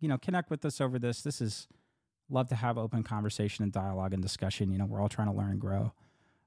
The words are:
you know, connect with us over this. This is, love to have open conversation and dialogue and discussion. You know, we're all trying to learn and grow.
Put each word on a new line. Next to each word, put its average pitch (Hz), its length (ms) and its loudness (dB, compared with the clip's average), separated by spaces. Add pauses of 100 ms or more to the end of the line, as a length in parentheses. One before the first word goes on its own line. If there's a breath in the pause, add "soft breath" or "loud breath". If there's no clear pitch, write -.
you 156 80 0
know, 135 80 4
connect 180 320 0
with 151 160 -2
us 147 160 -2
over 127 180 2
this. 120 220 0
This 143 220 -4
is, 107 260 -2 (640 soft breath)
love 127 180 2
to 131 60 0
have 117 240 0
open 113 240 0
conversation 104 600 0
and 101 80 2
dialogue 95 440 0
and 95 80 0
discussion. 95 480 0
You 95 80 2
know, 98 80 2
we're 101 160 0
all 104 80 4
trying 107 180 0
to 101 80 0
learn 101 140 0
and 98 100 -2
grow. 101 320 0 (540 soft breath)